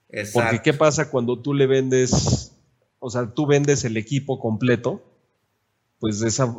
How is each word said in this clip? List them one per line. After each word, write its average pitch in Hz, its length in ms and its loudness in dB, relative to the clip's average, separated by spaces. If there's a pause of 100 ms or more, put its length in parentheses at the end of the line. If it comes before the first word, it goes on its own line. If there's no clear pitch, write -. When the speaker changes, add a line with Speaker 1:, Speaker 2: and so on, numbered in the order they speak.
Speaker 1:
Exacto. 113 420 0
Speaker 2:
Porque 113 200 -2
¿qué 143 60 2
pasa 151 340 2
cuando 123 300 -2
tú 143 140 -4
le 139 120 4
vendes, 131 840 2 (460)
o 127 120 -10
sea, 117 220 -6
tú 151 140 -2
vendes 143 380 4
el 110 120 -2
equipo 131 440 -4
completo? 120 640 -2 (920)
Pues 107 220 -2
de 113 80 0
esa, 120 300 -2